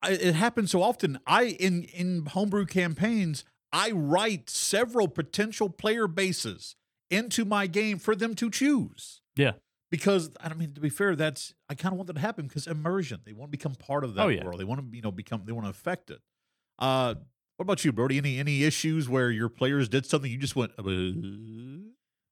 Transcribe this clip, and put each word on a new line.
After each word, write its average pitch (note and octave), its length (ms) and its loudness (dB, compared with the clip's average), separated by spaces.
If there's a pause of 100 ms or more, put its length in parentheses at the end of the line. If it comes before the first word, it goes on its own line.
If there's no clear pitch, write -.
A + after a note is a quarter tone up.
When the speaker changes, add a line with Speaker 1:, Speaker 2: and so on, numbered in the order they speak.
Speaker 1:
I, - 100 2
it F3+ 220 4
happens G#3+ 360 2
so F3+ 120 4
often. F3 440 2
I, G3+ 180 6
in, F3+ 400 0
in F3 420 -4
homebrew G3+ 400 0
campaigns, F3+ 800 0 (280)
I F#3+ 180 2
write F3+ 600 2
several A3+ 560 2
potential G3+ 640 -2
player G#3+ 400 0
bases E3 640 -4 (360)
into A3+ 340 0
my G3+ 220 2
game G3+ 320 0
for A3 180 0
them A3+ 200 -2
to A#3 140 -2
choose. - 680 0 (160)
Speaker 2:
Yeah. C3+ 160 4 (380)
Speaker 1:
Because, F3 400 2 (100)
I D#3 140 -8
mean, D#3+ 200 -6
to C#3+ 60 -16
be D3+ 80 2
fair, F#3+ 260 0
that's, D3+ 400 -4 (140)
I D3 60 -8
kinda F#3 200 -4
want F3+ 140 -8
that F3 60 -8
to D3 60 -4
happen F3+ 280 -4
'cause C#3 180 -8
immersion. D#3+ 580 -4
They G#2+ 100 -18
wanna C3+ 160 -16
become C#3+ 240 -6
part C#3 280 -4
of A#2+ 120 -4
that F#2+ 100 2
Speaker 2:
Oh, G3 40 4
yeah. A2 160 0
Speaker 1:
world. F2 140 -8
They F#2+ 60 -6
wanna, C3 260 -4
you A#2 120 -14
know, G#2+ 100 -4
become, G2 320 -8
they A2 80 -8
wanna A2+ 160 -6
affect E3+ 420 -6
it. C#2 100 -16 (580)
Uh, C3 360 2 (420)
what F#3 80 -6
about F#3+ 200 0
you, C#3+ 80 4
Brody? B2+ 260 2
Any, C#3 200 -2
any C#3+ 260 2
issues D#3 440 2
where B2+ 220 4
your A2+ 180 0
players C3 400 2
did C3 180 2
something C#3 240 0
you A#2+ 80 -4
just C3+ 160 -4
went, A#2+ 240 0
"Uh"? A2 1120 -4 (400)